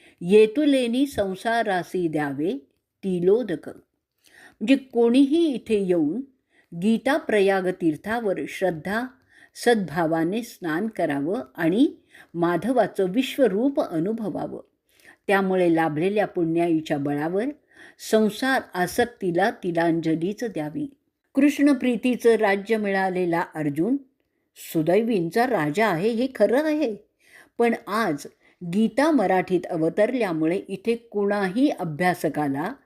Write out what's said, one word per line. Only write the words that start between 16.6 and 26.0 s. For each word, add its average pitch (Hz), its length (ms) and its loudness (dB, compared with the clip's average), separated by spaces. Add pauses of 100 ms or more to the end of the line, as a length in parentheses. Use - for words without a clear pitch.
बळावर 151 460 -2 (640)
संसार 220 520 2 (120)
आसक्तीला 185 760 0
तिलांजलीच 165 920 -2
द्यावी. 156 420 -6 (480)
कृष्णप्रीतीचं 254 1000 2
राज्य 208 400 0
मिळालेला 185 680 0 (100)
अर्जुन 156 420 0 (600)
सुदैवींचा 190 880 0
राजा 196 420 0
आहे, 180 200 0